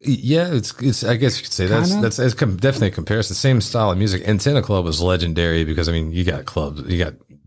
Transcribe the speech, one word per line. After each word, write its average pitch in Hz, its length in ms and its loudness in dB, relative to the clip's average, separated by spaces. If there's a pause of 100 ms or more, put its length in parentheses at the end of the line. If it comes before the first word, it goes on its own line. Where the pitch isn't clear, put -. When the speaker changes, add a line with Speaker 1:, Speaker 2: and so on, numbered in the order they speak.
Speaker 1:
yeah, 151 520 0
it's, 117 300 -2
it's, 123 220 0
I 120 120 2
guess 120 220 0
you - 60 -10
could - 80 -12
say 92 140 0
that's, 113 220 2
Speaker 2:
Kinda? 202 140 2
Speaker 1:
that's, 110 160 -2
it's 127 160 2
com-, 101 240 -2
definitely 120 300 2
a 92 40 -2
comparison. 104 420 -2
Same 131 260 2
style 110 300 0
of 90 80 0
music. 98 300 0
Antenna 110 340 2
Club 95 220 0
was 80 160 -2
legendary 85 640 2
because, 78 240 -2
I 85 40 0
mean, 80 200 -2
you 87 100 -2
got 80 220 -2
clubs, 73 420 -6
you 87 160 0
got 73 120 -4 (320)